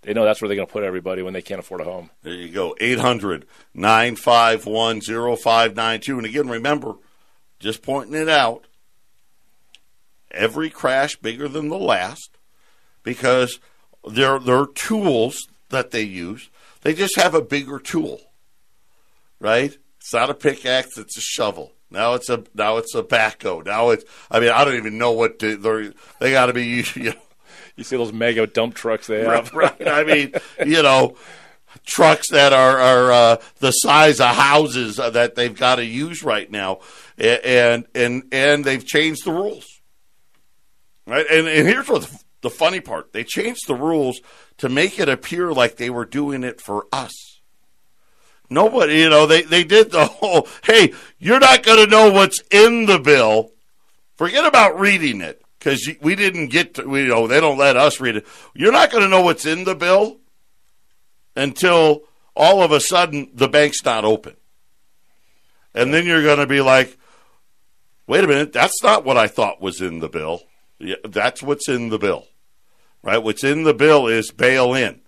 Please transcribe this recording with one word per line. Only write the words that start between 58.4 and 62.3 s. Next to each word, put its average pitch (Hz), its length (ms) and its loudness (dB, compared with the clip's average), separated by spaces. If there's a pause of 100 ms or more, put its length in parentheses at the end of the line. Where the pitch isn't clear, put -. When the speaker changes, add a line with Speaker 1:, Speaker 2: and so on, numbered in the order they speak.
Speaker 2:
You're 185 180 2
not 294 180 4
gonna 202 200 0
know 185 120 4
what's 170 240 0
in 165 200 -4
the 185 100 -4
bill 190 440 0 (1160)
until 151 680 2 (340)